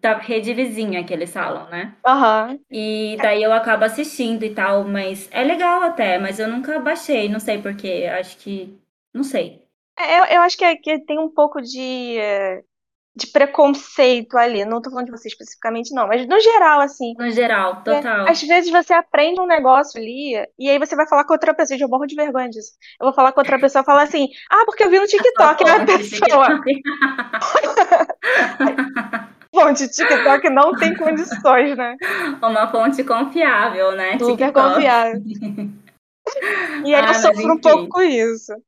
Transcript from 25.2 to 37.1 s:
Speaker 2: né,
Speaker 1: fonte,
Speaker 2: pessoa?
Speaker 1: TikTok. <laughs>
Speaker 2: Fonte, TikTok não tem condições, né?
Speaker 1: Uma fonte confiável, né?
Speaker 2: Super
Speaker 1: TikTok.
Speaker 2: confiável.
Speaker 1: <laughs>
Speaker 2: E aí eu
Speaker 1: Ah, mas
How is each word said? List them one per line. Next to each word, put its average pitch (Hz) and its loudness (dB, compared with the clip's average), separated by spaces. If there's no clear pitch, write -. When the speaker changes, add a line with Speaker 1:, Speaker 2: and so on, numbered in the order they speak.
Speaker 2:
né, 330 6
Speaker 1:
fonte, - 4
Speaker 2:
pessoa? 285 6
Speaker 1:
TikTok. 277 0
<laughs> 269 -2
Speaker 2:
Fonte, 294 4
TikTok 285 2
não 285 4
tem 330 0
condições, 285 0
né? 240 -8
Speaker 1:
Uma 226 0
fonte 240 0
confiável, 233 0
né? 190 -4
Speaker 2:
Super 240 0
Speaker 1:
TikTok. 269 4
Speaker 2:
confiável. 233 2
Speaker 1:
<laughs> 208 -12
Speaker 2:
E 294 2
aí 285 6
eu - 2
Speaker 1:
Ah, - 2
mas - 4